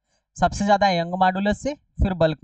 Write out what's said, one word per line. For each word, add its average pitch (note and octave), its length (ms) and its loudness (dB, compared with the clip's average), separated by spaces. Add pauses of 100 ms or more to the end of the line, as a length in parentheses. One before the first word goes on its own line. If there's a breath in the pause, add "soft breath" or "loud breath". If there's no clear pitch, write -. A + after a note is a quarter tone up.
(380)
सबसे F3+ 280 -2
ज्यादा G3+ 240 4
यंग F3 260 -2
modulus F#3 480 0
से, C#4 120 -6
फिर - 400 -4
bulk D#3+ 300 0